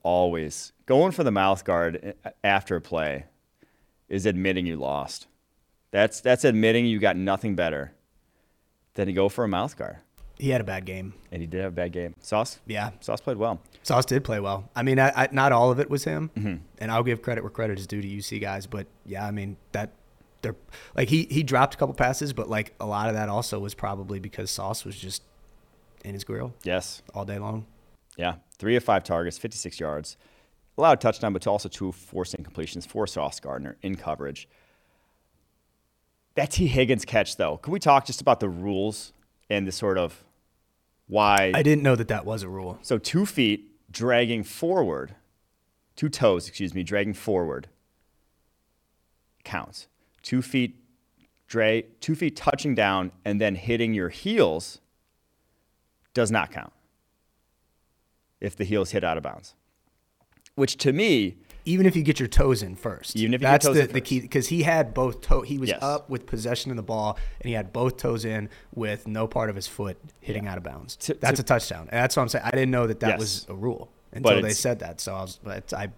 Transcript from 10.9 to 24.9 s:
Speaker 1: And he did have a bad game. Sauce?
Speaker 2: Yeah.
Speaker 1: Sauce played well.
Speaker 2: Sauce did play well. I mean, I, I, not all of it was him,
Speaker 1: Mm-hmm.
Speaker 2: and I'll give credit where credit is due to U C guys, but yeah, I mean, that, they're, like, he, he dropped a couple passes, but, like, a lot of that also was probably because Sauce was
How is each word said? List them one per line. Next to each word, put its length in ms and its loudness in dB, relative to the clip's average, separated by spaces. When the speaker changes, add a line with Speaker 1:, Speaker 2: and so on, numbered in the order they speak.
Speaker 1:
And 100 -8
he 60 -8
did 140 -4
have 120 -4
a 20 -14
bad 180 -2
game. 260 -6
Sauce? 480 -4
Speaker 2:
Yeah. 320 -4
Speaker 1:
Sauce 220 -6
played 160 -6
well. 240 -2
Speaker 2:
Sauce 220 2
did 180 0
play 160 -4
well. 360 -4
I 80 -2
mean, 160 4
I, 100 8
I, 80 0
not 200 4
all 200 6
of 80 0
it 100 -2
was 140 -2
him, 340 -4
Speaker 1:
Mm-hmm. 180 -4
Speaker 2:
and 120 -6
I'll 120 2
give 180 0
credit 200 -4
where 100 -8
credit 280 -4
is 80 -12
due 140 -6
to 60 -6
U 140 -8
C 180 -8
guys, 280 -6
but 200 -8
yeah, 200 -8
I 60 -6
mean, 240 -6
that, 220 -6
they're, 140 -6
like, 160 0
he, 220 4
he 100 2
dropped 320 2
a 40 -16
couple 180 0
passes, 380 0
but, 160 -6
like, 300 -4
a 60 -8
lot 220 -2
of 80 0
that 140 -2
also 300 -4
was 140 -8
probably 460 -8
because 320 -10
Sauce 340 -6
was 120 -12